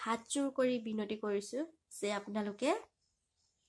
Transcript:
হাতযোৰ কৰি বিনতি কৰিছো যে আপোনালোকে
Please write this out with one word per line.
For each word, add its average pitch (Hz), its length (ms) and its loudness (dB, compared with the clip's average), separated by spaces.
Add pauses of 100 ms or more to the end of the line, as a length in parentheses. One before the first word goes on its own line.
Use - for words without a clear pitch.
হাতযোৰ 233 500 0
কৰি 254 280 4
বিনতি 214 380 -2
কৰিছো 208 500 -2 (340)
যে 208 120 0
আপোনালোকে 208 580 0 (1000)